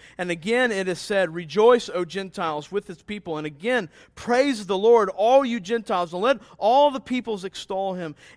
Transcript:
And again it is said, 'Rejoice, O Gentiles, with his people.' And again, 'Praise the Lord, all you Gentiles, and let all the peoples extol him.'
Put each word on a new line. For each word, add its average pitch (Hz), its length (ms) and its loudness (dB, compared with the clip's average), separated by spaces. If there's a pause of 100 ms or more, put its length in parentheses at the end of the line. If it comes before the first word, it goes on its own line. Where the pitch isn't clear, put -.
(180)
And 180 120 -4
again 226 400 0
it 190 180 -2
is 175 100 -4
said, 190 340 -2
'Rejoice, 196 560 2
O 180 160 -4
Gentiles, 165 680 -8
with 202 180 -6
his 180 140 -16
people.' 185 360 -10
And 151 80 -8
again, 180 420 -4 (260)
'Praise 240 520 0
the 190 100 0
Lord, 214 340 6
all 247 340 4
you 233 140 -4
Gentiles, 190 540 -4
and 180 80 -6
let - 200 2 (180)
all 269 320 4
the 262 100 -4
peoples 220 440 -6
extol 190 500 -6
him.' 165 220 -10 (200)